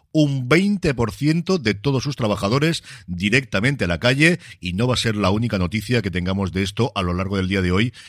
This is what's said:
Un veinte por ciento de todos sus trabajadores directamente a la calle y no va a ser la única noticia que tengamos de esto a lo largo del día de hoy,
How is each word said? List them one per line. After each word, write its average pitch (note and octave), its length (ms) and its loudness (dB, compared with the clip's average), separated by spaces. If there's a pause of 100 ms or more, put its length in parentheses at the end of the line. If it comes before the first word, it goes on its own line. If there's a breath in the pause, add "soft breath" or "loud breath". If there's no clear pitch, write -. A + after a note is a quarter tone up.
(100)
Un C#3 380 2
veinte F3 440 2
por A2+ 200 0
ciento E3 460 0
de A2 160 0
todos A#2+ 280 0
sus C#3 140 -6
trabajadores A#2 640 0 (240 loud breath)
directamente G#2 800 0
a F2+ 40 0
la E2 120 -2
calle C#3+ 400 2 (180 loud breath)
y F2+ 140 -6
no A2+ 160 0
va B2 60 0
a - 40 -2
ser A2 160 -2
la G2+ 160 2
única A2 260 0
noticia G#2 460 -2
que G2 80 -4
tengamos F#2 400 -2
de F#2+ 140 -2
esto - 320 -2
a G2 60 0
lo F2 120 -2
largo F#2+ 220 -4
del F#2 120 0
día F#2+ 140 0
de F2+ 80 0
hoy, G#2+ 240 0 (140)